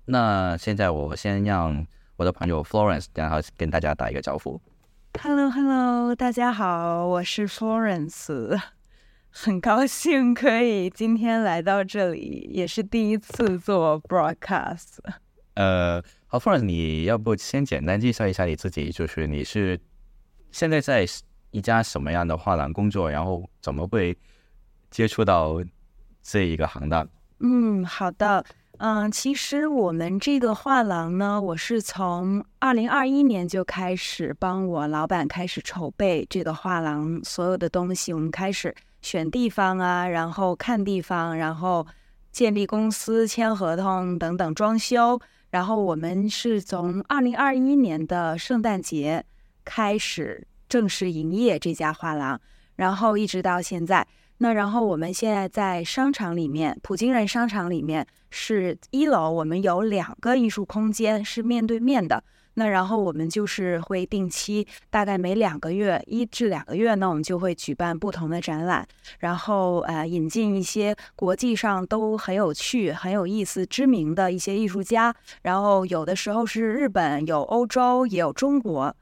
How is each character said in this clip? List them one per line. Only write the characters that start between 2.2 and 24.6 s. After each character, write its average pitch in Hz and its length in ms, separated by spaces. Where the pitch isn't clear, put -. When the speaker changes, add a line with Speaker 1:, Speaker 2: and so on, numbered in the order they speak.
Speaker 1:
的 90 80
朋 87 160
友 78 160
Florence， 104 500
让 78 140
他 78 140
跟 80 140
大 80 80
家 76 160
打 64 160
一 62 40
个 69 60
招 69 180
呼。 - 220
Speaker 2:
Hello，Hello， 262 960
大 247 160
家 240 220
好， 175 520
我 175 180
是 202 260
Florence， 175 1120
很 190 320
高 233 240
兴 254 480
可 233 300
以 208 260
今 226 280
天 226 260
来 170 180
到 196 220
这 190 300
里， - 400
也 180 120
是 170 160
第 214 300
一 214 80
次 208 400
做 165 460
broadcast。 - 920
Speaker 1:
呃， 90 460
好， 123 100
Florence， 175 220
你 82 420
要 107 160
不 110 160
先 135 300
简 71 200
单 92 160
介 120 120
绍 110 160
一 95 40
下 92 120
你 85 100
自 90 160
己， 76 220
就 85 120
是 78 220
你 73 160
是 92 360
现 160 180
在 156 100
在 127 240
一 107 100
家 113 220
什 - 180
么 71 120
样 85 140
的 80 120
画 95 160
廊 76 180
工 101 160
作， 95 220
然 73 120
后 90 280
怎 - 140
么 73 140
会 92 280